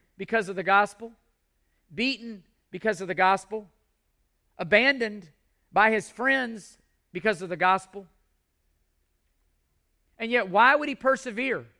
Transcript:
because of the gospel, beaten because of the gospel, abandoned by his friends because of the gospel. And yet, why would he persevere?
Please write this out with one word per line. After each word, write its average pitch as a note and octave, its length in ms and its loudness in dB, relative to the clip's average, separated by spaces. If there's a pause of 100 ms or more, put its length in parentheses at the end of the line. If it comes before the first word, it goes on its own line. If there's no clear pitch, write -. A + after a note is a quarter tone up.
(180)
because G3 300 -2
of F#3+ 80 -8
the F#3 80 -6
gospel, G3+ 480 2 (840)
beaten A3+ 500 -6 (280)
because F#3 300 -4
of F#3+ 60 -10
the F3+ 80 -6
gospel, F#3+ 540 0 (880)
abandoned G#3 720 0 (440)
by G#3+ 180 4
his A3 180 -2
friends B3 680 -4 (340)
because F#3 300 -2
of F#3 80 -10
the F3 80 -6
gospel. F#3 500 0 (2000)
And A3+ 120 -6
yet, A#3 200 0
why A3+ 260 6
would D4 140 -2
he C#4 40 -4
persevere? B3 720 -4 (140)